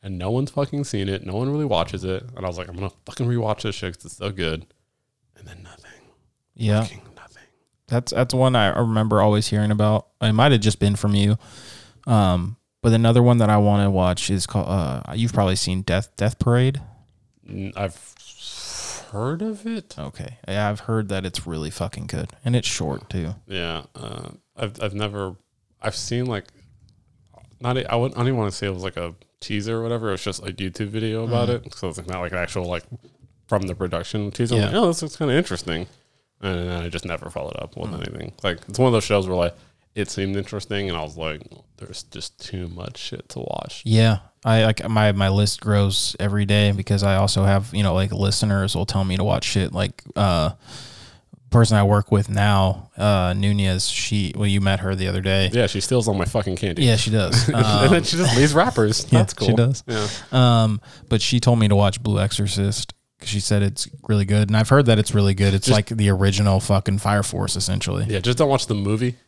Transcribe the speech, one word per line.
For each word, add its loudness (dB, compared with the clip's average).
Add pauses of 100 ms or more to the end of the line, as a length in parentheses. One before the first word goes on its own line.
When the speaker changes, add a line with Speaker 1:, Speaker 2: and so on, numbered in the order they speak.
Speaker 1:
and -10
no -4
one's -2
fucking -4
seen -4
it. -4
No -8
one -2
really -2
watches -2
it." -6 (120)
And -10
I -4
was -8
like, -10
"I'm -14
gonna -6 (160)
fucking -6
rewatch -2
this -4
shit -8
'cause -20
it's -18
so -6
good." -4 (720)
And -20
then -20
nothing. -20 (800)
Speaker 2:
Yeah. 2
Speaker 1:
Fucking -8 (160)
nothing. -20 (420)
Speaker 2:
That's, -2
that's 0
one 2
I 4 (120)
remember 2
always 4
hearing 0
about. 0 (120)
It 2
might 6
have 4
just 0
been 2
from 0
you. 4 (680)
Um, 2 (260)
but 4
another 6
one 6
that 4
I 6
wanna 4
watch 0
is -2
called, -2
uh, -2 (120)
you've -2
probably 2
seen -2
Death, -2
Death -2
Parade. 0 (680)
Speaker 1:
N-, -10
I've -6 (1160)
heard -4
of -8
it. -10
Speaker 2:
Okay. -12
Yeah, -2
I've -6
heard -2
that -4
it's -8
really -6
fucking -8
good, -8 (140)
and 0
it's 0
short -6
too. -6 (120)
Speaker 1:
Yeah. -8 (120)
Uh, -12 (260)
I've, -8
I've -4
never, -6 (440)
I've -6
seen, -4
like, -6 (1120)
not, -2
e-, -4
I -2
wouldn't, -2
I -4
don't 2
even 0
wanna -2
say -6
it -4
was, -8
like, -8
a -8 (260)
teaser -6
or -6
whatever. -4
It -2
was -6
just -6
a -10
YouTube -6
video -4
about 0
Speaker 2:
Mm-hmm. -4
Speaker 1:
it. -18
So -8
it's, -8
like, -14
not, -6
like, -6
an -4
actual, -4
like, -6 (640)
from 0
the -6
production -6
teaser. -2
I'm 4
Speaker 2:
Yeah. 2
Speaker 1:
like, 0
"Oh, 4
this -2
looks -10
kinda 0
interesting." -2 (560)
And -4
then -6
I -6
just -8
never -8
followed -10
up -14
with -8
Speaker 2:
Mm. -10
Speaker 1:
anything. -12 (100)
Like, -2
it's -10
one 6
of 6
those 2
shows 2
where, -2
like, 0 (400)
it -4
seemed -4
interesting, -6
and -4
I -6
was -12
like, -8 (360)
"There's -16
just -16
too -10
much -12
shit -12
to -10
watch." -10
Speaker 2:
Yeah. 4 (260)
I, 4
like, -2
my, 4
my 2
list 0
grows 0
every 0
day 4
because 0
I 2
also 2
have, 2
you 0
know, 2
like, 0
listeners 0
will -2
tell 0
me -2
to 0
watch 0
shit 0
like, -4 (140)
uh, 2 (1000)
person 6
I 6
work 4
with 2
now, 2
uh, 2
Nunez, 0
she, -2
well, 0
you 2
met 2
her -2
the -2
other -2
day. 2
Speaker 1:
Yeah, 4
she -2
steals 0
all 2
my 0
fucking -2
candy. -2
Speaker 2:
Yeah, 6
she 0
does. 2
Speaker 1:
<laughs> 0
And 0 (360)
then 8
Speaker 2:
Um, 0
Speaker 1:
she -2
just 2
leaves 6
wrappers. 4
Speaker 2:
<laughs> 0
yeah, 6
Speaker 1:
That's 2
cool. 0
Speaker 2:
she 4
does. 2
Speaker 1:
Yeah. -2 (260)
Speaker 2:
Um, 4 (280)
but 2
she 2
told 4
me 4
to 6
watch 2
Blue 0
Exorcist -2 (240)
'cause -12
she -2
said 2
it's -2 (200)
really 4
good. 4
And 2
I've 4
heard 6
that 6
it's 0
really 4
good. 4
It's 0
Speaker 1:
Just 6
Speaker 2:
like 2
the 2
original 4
fucking 0
Fire 2
Force, -4
essentially. -2
Speaker 1:
Yeah, -2
just 0
don't 4
watch 2
the 0
movie. 0 (120)